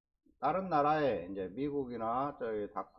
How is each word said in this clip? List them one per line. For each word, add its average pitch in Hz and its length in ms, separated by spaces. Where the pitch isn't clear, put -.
다른 180 280
나라의 143 600
이제 98 180
미국이나 127 880
저기 107 340
다-, - 260